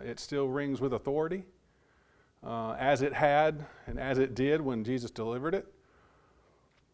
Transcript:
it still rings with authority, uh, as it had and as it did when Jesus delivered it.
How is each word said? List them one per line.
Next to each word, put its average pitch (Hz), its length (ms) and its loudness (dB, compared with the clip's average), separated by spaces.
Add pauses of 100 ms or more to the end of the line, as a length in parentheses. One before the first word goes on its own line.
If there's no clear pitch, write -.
it 120 160 -10
still 139 300 -2
rings 139 320 -4
with 127 140 0
authority, 160 500 -2 (960)
uh, 113 360 -6
as 131 240 4
it 143 100 0
had 151 540 4 (200)
and 120 140 -6
as 131 160 -2
it 131 180 2
did 143 280 2
when 120 220 -2
Jesus 120 260 -2
delivered 120 440 -4
it. - 120 -4 (1300)